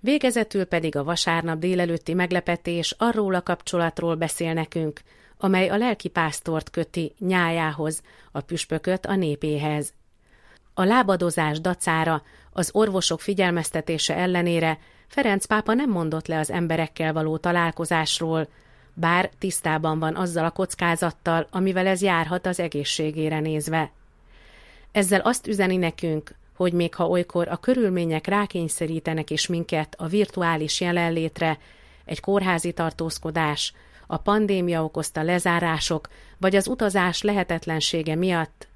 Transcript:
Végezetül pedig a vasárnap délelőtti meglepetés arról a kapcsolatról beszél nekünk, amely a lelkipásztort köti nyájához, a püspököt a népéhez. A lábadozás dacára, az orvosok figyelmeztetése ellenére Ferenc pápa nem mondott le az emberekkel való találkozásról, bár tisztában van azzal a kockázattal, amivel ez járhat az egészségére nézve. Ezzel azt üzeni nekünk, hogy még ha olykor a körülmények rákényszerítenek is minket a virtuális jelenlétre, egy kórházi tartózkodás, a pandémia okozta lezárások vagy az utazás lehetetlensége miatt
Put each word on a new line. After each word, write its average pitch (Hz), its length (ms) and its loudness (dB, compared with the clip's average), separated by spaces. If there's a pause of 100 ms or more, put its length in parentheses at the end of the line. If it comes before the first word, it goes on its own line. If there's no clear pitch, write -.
Végezetül 233 640 2
pedig 160 320 -2
a 143 80 0
vasárnap 165 540 0
délelőtti 170 560 0
meglepetés 175 840 0
arról 220 360 0
a 180 80 0
kapcsolatról 170 720 -2
beszél 165 380 -2
nekünk, 160 480 -4 (380)
amely 190 300 2
a 196 80 0
lelkipásztort 170 920 -2
köti 165 480 -4
nyájához, 165 840 0 (300)
a 143 80 -4
püspököt 170 680 -4
a 196 80 0
népéhez. 151 760 -2 (840)
A 190 100 2
lábadozás 175 760 2
dacára, 160 640 0 (300)
az - 200 -2
orvosok 190 480 2
figyelmeztetése 170 960 0
ellenére 170 640 2 (280)
Ferenc 208 380 0
pápa 214 300 0
nem 269 160 2
mondott 160 360 -2
le 160 120 0
az 151 120 -2
emberekkel 160 600 -2
való 156 240 -2
találkozásról, 165 1120 0 (460)
bár 170 440 2
tisztában 160 600 -2
van 160 180 -2
azzal 175 280 -2
a 165 60 0
kockázattal, 170 1000 -2
amivel 185 360 0
ez 190 160 2
járhat 175 440 2
az 180 140 -2
egészségére 156 800 -2
nézve. 156 520 -2 (1000)
Ezzel 196 280 4
azt - 260 0
üzeni 190 300 2
nekünk, 165 580 -2 (220)
hogy 180 160 2
még 170 220 2
ha 165 140 0
olykor 175 400 0
a 175 80 -4
körülmények 185 680 0
rákényszerítenek 165 1040 -2
is 156 160 -2
minket 165 520 -2
a 165 80 -6
virtuális 170 720 0
jelenlétre, 165 800 0 (460)
egy - 160 -8
kórházi 185 520 0
tartózkodás, 160 1000 -2 (340)
a 170 100 -4
pandémia 190 680 2
okozta 156 380 -4
lezárások 170 880 0 (280)
vagy 190 200 2
az 190 120 4
utazás 196 540 0
lehetetlensége 165 920 0
miatt 170 600 -2